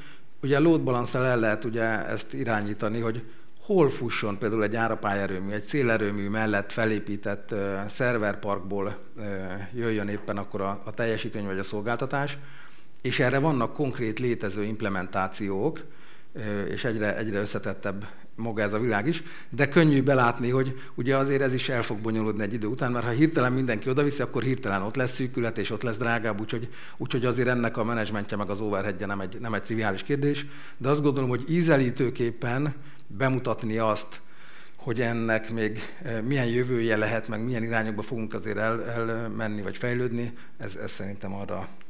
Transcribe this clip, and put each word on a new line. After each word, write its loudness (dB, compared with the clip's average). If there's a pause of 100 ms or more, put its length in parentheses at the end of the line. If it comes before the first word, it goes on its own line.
(420)
ugye 4
load 8
balance-el 2
el 4
lehet 4
ugye 0
ezt -4
irányítani, 0
hogy -2 (380)
hol 6
fusson -2
például 2
egy 2
árampályerőmű, 0
egy -4
szélerőmű 2
mellett 0
felépített, -2
ö, -2 (140)
szerverparkból, 0 (200)
ö, -6 (520)
jöjjön 0
éppen -4
akkor -2
a, -2
a -6
teljesítmény -2
vagy -2
a -2
szolgáltatás, -2 (640)
és 0
erre 4
vannak 2
konkrét -2
létező 0
implementációk, -2 (480)
ö, -4
és -4
egyre, 0
egyre -2
összetettebb -2 (300)
maga -2
ez 2
a 2
világ 2
is, 0 (260)
de 4
könnyű 8
belátni, 6
hogy 2 (140)
ugye 2
azért 2
ez 2
is 0
el 2
fog -2
bonyolódni 0
egy -2
idő -2
után, 0
mert 0
ha 0
hirtelen 4
mindenki 0
odaviszi, 2
akkor -2
hirtelen 0
ott -4
lesz 0
szűkület, -2
és -2
ott -4
lesz -2
drágább, 0
úgyhogy, -4 (280)
úgyhogy -2
azért 2
ennek 2
a 2
menedzsmentje -2
meg -2
az -2
overheadje -2
nem -4
egy, -6
nem -4
egy -2
triviális 0
kérdés, 0 (320)
de 0
azt 4
gondolom, 2
hogy 0
ízelítőképpen 2 (340)
bemutatni 0
azt, 0 (560)
hogy -2
ennek 2
még, 0 (240)
eh, -2
milyen 2
jövője 2
lehet, 0
meg -2
milyen -2
irányokba 0
fogunk -4
azért -4
el-, 0
elmenni, -2
vagy -4
fejlődni, -2 (240)
ez, -6
ez -6
szerintem -6
arra -4 (220)